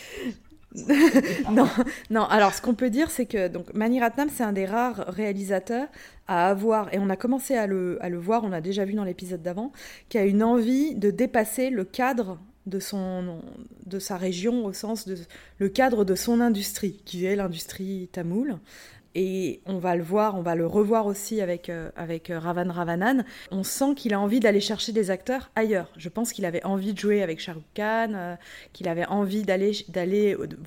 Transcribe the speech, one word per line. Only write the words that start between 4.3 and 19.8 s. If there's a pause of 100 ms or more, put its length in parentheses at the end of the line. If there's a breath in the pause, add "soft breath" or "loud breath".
c'est
un
des
rares
réalisateurs (400 loud breath)
à
avoir,
et
on
a
commencé
à
le,
à
le
voir,
on
l'a
déjà
vu
dans
l'épisode
d'avant, (380 loud breath)
qui
a
une
envie
de
dépasser
le
cadre (260)
de
son, (460)
de
sa
région,
au
sens
de, (440 loud breath)
le
cadre
de
son
industrie,
qui
est
l'industrie
tamoule. (580 loud breath)
Et
on
va